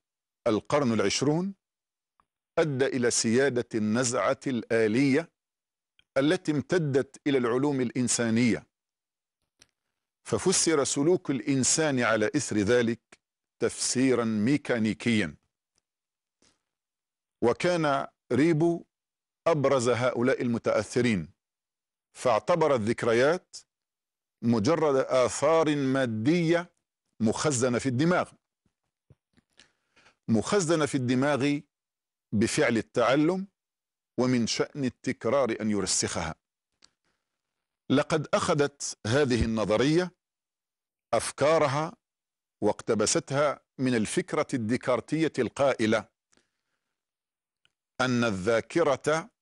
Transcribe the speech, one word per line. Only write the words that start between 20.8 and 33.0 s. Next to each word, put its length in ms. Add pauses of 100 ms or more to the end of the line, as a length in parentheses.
فاعتبر 600
الذكريات 840 (840)
مجرد 540
آثار 800
مادية 1000 (460)
مخزنة 600
في 100
الدماغ، 420 (2000)
مخزنة 580
في 100
الدماغ 640 (720)
بفعل 460
التعلم، 680 (720)